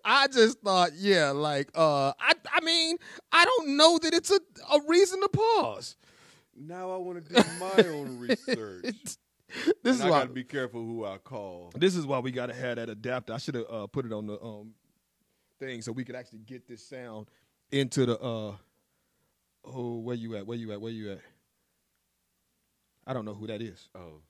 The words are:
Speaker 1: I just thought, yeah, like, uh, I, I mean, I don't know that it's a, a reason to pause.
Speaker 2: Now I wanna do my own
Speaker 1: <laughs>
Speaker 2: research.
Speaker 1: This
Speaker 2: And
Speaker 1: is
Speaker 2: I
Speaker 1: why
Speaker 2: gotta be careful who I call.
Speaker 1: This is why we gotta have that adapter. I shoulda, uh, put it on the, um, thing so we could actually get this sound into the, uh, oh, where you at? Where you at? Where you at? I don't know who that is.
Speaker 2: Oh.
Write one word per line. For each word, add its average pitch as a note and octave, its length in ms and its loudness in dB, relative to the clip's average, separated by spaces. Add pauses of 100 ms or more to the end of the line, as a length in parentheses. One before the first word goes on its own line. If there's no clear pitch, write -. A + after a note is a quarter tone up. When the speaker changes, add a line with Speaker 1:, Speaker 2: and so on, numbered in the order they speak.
Speaker 1:
I C#4 180 6
just A#3 340 4
thought, F#3 340 4
yeah, F3 360 4
like, C#3+ 440 -2
uh, C#3+ 420 4
I, C#4+ 140 2 (220)
I E4+ 100 2
mean, E4 320 0 (380)
I E4+ 100 8
don't E4 320 2
know D#4+ 260 8
that D#4+ 120 0
it's F4 180 0
a, G4 80 6 (340)
a D4+ 140 8
reason F#4 320 4
to G4 80 2
pause. G4 720 0 (580)
Speaker 2:
Now F3+ 360 -10
I F#3 60 -6
wanna F3 220 -10
do D#3+ 160 -6 (240)
my F#3+ 300 4
own C#3+ 280 -6
Speaker 1:
<laughs> - 20 -12
Speaker 2:
research. G#3 680 -4
Speaker 1:
This - 840 -8 (160)
Speaker 2:
And B3+ 120 4
Speaker 1:
is F3+ 60 -4
Speaker 2:
I - 80 2
Speaker 1:
why D3 100 6
Speaker 2:
gotta B2+ 120 0
be B2 140 -10
careful B2 400 -6
who A2+ 200 -6
I G2 120 -8
call. F#2 580 -14
Speaker 1:
This F3+ 180 4
is E3 120 -4
why C3+ 140 -2
we B2+ 120 -4
gotta B2 220 -6
have B2 240 -6
that A#2 120 -8
adapter. A#2 440 -8
I A#2 40 -8
shoulda, B2 300 -6
uh, G#2 200 -10
put C3 180 -6
it A2+ 80 -8
on G#2+ 140 -8
the, G#2 140 -10
um, A2 300 -16 (880)
thing B2+ 220 -10
so A#2 100 -10
we B2 140 -8
could A#2+ 100 -12
actually A#2+ 240 -16
get A#2+ 300 -18
this A#2 180 -18
sound A#2 400 -14 (440)
into C#3 340 2
the, A#2 120 0
uh, A2 360 -8 (1120)
oh, A#2+ 340 -8
where B2 160 -6
you A2+ 220 -8
at? G2 100 -10
Where A#2 100 -8
you A2 140 -8
at? G2+ 80 -10
Where A2+ 120 -10
you G#2+ 200 -10
at? F#2 80 -12 (1900)
I C3 80 -8
don't A2+ 120 -6
know G#2 80 -10
who G#2 140 -12
that A2 140 -8
is. G#2 320 -14
Speaker 2:
Oh. E2 360 -20